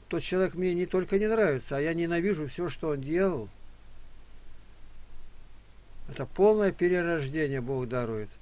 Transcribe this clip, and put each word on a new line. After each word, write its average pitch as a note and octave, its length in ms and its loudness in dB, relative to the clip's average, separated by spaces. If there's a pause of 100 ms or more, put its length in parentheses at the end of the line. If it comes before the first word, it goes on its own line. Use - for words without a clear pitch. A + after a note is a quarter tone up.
тот - 140 -2
человек F3+ 320 2
мне F3+ 200 0
не F3+ 100 2
только F#3 340 2
не G#3 80 4
нравится, E3+ 520 2
а - 20 0
я D#3+ 140 2
ненавижу E3+ 520 2
все, F3+ 220 -4
что D#3+ 200 -4
он D3 120 0
делал. D3+ 480 0 (2500)
Это A3 180 -6
полное G#3 440 6
перерождение D#3+ 920 2
Бог B2+ 260 -2
дарует. A2+ 400 -2 (140)